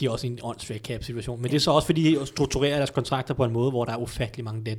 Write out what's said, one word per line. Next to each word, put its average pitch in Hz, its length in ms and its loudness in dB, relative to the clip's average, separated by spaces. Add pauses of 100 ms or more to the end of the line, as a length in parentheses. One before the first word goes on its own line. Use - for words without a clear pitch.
de 139 60 0
er 117 40 2
også 113 160 -4
i 120 40 -2
en 120 120 -8
åndssvag 113 360 -8
cap-situation. 117 640 -6
Men 123 80 0
det 147 60 2
er 143 40 4
så 156 100 2
også, 147 160 6
fordi 160 280 6
de 135 120 0
strukturerer 143 500 0
deres 139 140 0
kontrakter 131 440 -2
på 131 100 2
en 117 80 0
måde, 120 180 2
hvor 120 140 0
der 113 80 -4
er 117 40 -4
ufattelig 120 480 -4
mange 110 220 -6
dead 110 120 -4